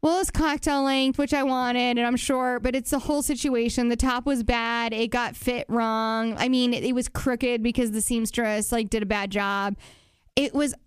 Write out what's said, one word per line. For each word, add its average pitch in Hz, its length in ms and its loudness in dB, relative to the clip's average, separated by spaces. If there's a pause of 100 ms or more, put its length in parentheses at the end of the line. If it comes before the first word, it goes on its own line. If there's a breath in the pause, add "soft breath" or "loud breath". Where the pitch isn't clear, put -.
Well, 339 200 2
it's - 80 0
cocktail 294 540 0
length, 269 340 2
which 285 160 0
I 277 100 2
wanted, 247 540 0
and 240 80 2
I'm 240 120 0
short, 254 440 0
but 247 140 0
it's 262 160 -2
the 285 80 2
whole 294 240 0
situation. 240 640 0
The 240 60 2
top 247 320 0
was 262 160 0
bad. 233 500 0
It 220 160 0
got 240 260 -2
fit 247 340 -4
wrong. 226 680 0
I 247 120 2
mean, 247 240 4
it, - 100 -2
it 254 100 0
was 247 160 0
crooked 240 540 -2
because 233 280 0
the 214 100 -2
seamstress, 220 720 -2
like, 226 200 0
did 220 100 0
a 208 60 -4
bad 202 240 -2
job. 202 440 -2 (600 loud breath)
It 277 180 2
was 285 220 0 (120)